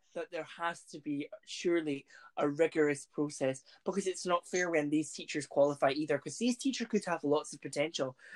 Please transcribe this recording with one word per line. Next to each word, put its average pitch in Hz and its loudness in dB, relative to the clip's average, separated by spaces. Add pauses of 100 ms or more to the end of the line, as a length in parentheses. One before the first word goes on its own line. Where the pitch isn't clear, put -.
(140)
that 165 -6
there 160 -6 (120)
has 170 -4
to - -12
be 143 -6 (180)
surely 156 0 (320)
a 147 2
rigorous 147 2
process, 143 -2 (220)
because 185 -2
it's 185 -4
not 175 2
fair 180 0
when 147 2
these 151 0
teachers 151 -6
qualify 143 4
either, 151 0
'cause 139 -10
these 240 2
teachers 240 -2
could 208 0
have 170 -2
lots 147 2
of 147 -14
potential, 143 -2 (200)